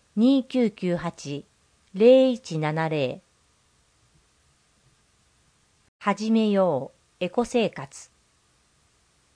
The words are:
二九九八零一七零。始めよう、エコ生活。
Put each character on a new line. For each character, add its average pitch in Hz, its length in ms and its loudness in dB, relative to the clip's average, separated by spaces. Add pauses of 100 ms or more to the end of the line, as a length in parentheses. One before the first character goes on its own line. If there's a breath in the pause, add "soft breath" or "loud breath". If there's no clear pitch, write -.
(160)
二 254 280 2
九 247 260 -2
九 180 260 -6
八 147 480 -10 (480)
零 254 400 6
一 196 260 -8
七 156 300 -4
零。 147 320 -4 (2750)
始 208 320 -4
め 220 180 2
よ 175 440 0 (280)
う、 180 40 -6
エ 180 40 -4
コ 240 160 -2
生 233 240 -2
活。 - 420 -16 (1300)